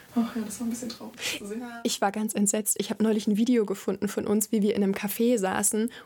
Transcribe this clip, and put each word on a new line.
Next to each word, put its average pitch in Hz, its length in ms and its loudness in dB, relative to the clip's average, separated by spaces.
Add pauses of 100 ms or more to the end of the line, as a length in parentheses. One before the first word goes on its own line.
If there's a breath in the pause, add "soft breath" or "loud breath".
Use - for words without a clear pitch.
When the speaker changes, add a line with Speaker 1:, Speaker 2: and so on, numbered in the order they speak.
(140 loud breath)
Speaker 1:
ach 233 220 2
ja, 220 100 -2
das - 140 -10
war 233 80 -4
ein - 20 -2
bisschen 240 200 -6
traurig - 480 -8
zu 214 60 -14
sehen. 214 180 -6
Speaker 2:
Ja. 233 200 -10
Speaker 3:
Ich - 180 -4
war 202 120 2
ganz 214 240 -4
entsetzt. 208 420 0
Ich 202 120 -2
hab 214 120 -2
neulich 214 240 2
ein 208 100 4
Video 226 300 4
gefunden 196 400 -2
von - 220 -4
uns, 214 240 2
wie 220 100 4
wir 208 140 2
in 202 80 2
einem 196 100 4
Café 233 420 2
saßen, 208 540 0 (160 loud breath)